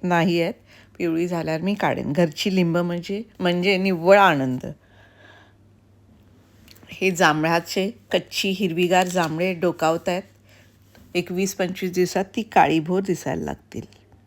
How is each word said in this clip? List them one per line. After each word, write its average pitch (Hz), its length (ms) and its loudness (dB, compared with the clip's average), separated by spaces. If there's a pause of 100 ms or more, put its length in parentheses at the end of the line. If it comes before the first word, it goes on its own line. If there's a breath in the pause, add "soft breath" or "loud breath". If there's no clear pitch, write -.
नाही 170 400 2
आहेत. 175 120 -4 (440 soft breath)
पिवळी 170 300 -2
झाल्यावर 160 320 -4
मी 190 140 -2
काढेन. 143 380 -2
घरची 175 420 0
लिंब 175 240 2
म्हणजे, 175 440 -4 (180)
म्हणजे 180 360 2
निव्वळ 185 420 6
आनंद. 135 480 4 (2250 soft breath)
हे 190 220 -2
जांभळाचे, 170 800 0 (220)
कच्ची 185 360 -2
हिरवीगार 180 580 0
जांभळे 175 480 -2
डोकावत 165 540 -2
आहेत. 180 140 -4 (920 soft breath)
एक 180 180 -2
वीस 190 220 -2
पंचवीस 185 380 -4
दिवसात 185 320 0 (120)
ती 226 60 -4
काळीभोर 165 640 2
दिसायला - 380 -4
लागतील. - 420 -10 (400)